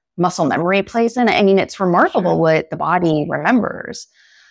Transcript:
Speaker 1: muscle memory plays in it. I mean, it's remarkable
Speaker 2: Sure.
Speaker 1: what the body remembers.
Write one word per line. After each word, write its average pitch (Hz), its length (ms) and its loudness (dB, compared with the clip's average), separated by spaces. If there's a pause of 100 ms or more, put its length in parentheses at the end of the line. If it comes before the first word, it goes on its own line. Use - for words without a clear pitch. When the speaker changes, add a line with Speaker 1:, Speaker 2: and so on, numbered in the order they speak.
(180)
Speaker 1:
muscle 175 280 0
memory 175 380 0
plays 233 340 -2
in 247 120 2
it. - 40 0
I - 100 2
mean, 196 160 4
it's - 200 -4
remarkable 190 540 2
Speaker 2:
Sure. 165 60 0
Speaker 1:
what 160 300 2
the 165 80 -10
body 160 520 0
remembers. - 800 -2 (440)